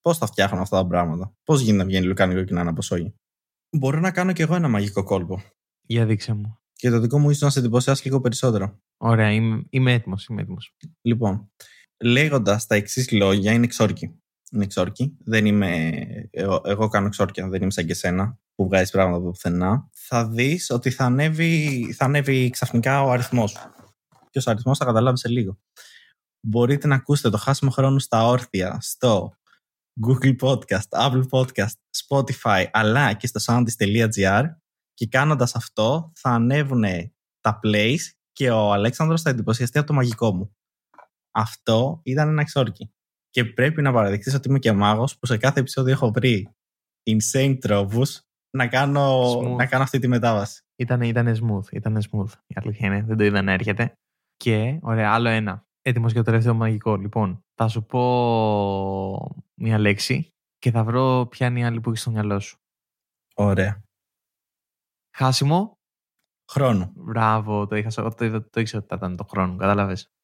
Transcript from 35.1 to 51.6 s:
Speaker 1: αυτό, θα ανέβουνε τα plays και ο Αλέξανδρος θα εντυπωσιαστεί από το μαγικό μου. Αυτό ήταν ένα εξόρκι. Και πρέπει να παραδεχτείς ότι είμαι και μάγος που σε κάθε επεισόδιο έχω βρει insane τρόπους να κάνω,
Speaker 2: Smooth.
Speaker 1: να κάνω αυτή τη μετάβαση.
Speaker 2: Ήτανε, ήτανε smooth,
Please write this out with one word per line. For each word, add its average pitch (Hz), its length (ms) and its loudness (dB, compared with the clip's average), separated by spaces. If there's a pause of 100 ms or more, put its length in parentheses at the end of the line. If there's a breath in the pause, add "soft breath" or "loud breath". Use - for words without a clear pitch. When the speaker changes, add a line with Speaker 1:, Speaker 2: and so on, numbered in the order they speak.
Speaker 1:
αυτό, 131 600 -2
θα - 160 -2
ανέβουνε 120 840 0 (280)
τα 107 220 -2
plays 107 360 2 (340)
και 131 180 0
ο 107 220 2
Αλέξανδρος 156 500 0
θα 151 80 0
εντυπωσιαστεί 117 480 -2
από 147 80 0
το 151 80 -2
μαγικό 120 400 2
μου. 95 220 -8 (720)
Αυτό 117 760 0
ήταν 147 240 0
ένα 156 120 0
εξόρκι. 127 520 -2 (380)
Και 123 140 0
πρέπει 147 380 -2
να 139 100 2
παραδεχτείς 104 420 0
ότι 131 140 -2
είμαι 135 100 2
και 117 140 2
μάγος 107 460 2
που - 80 -8
σε 120 100 0
κάθε 131 240 2
επεισόδιο 131 320 0
έχω 127 180 0
βρει 110 380 0 (640)
insane 131 500 2
τρόπους 107 600 0 (300)
να 127 180 -2
κάνω, 135 640 2
Speaker 2:
Smooth. 123 240 -2
Speaker 1:
να 123 100 0
κάνω 131 160 0
αυτή 135 160 -2
τη 123 100 0
μετάβαση. 113 540 0 (140)
Speaker 2:
Ήτανε, 120 320 -2
ήτανε 117 340 2
smooth, 104 300 -2